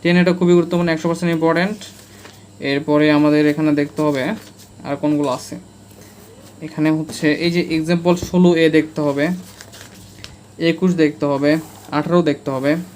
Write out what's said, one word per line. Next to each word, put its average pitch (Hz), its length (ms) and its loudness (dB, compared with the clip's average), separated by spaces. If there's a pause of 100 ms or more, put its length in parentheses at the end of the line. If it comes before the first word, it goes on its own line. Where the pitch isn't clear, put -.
টেন 175 140 2
এটা 180 160 4
খুবই 175 200 2
গুরুত্বপূর্ণ, 175 360 2
একশো 160 200 -2
পার্সেন্ট 170 240 -2
ইম্পর্ট্যান্ট। 165 460 0 (840)
এরপরে 147 500 0
আমাদের 151 360 4
এখানে 151 260 0
দেখতে 147 300 -2
হবে 143 200 0 (640)
আর 139 120 -6
কোনগুলো 147 320 -2
আছে। - 280 -8 (1040)
এখানে 156 280 -2
হচ্ছে 156 440 -2
এই 170 160 -2
যে 175 100 0
এক্সাম্পল 170 560 0
ষোলো 180 380 2
এ 160 160 4
দেখতে 156 300 0
হবে, 143 280 -2 (1300)
একুশ 170 360 0
দেখতে 151 320 0
হবে, 143 320 0 (320)
আঠারো 156 320 2
দেখতে 147 280 -2
হবে 139 260 -2 (200)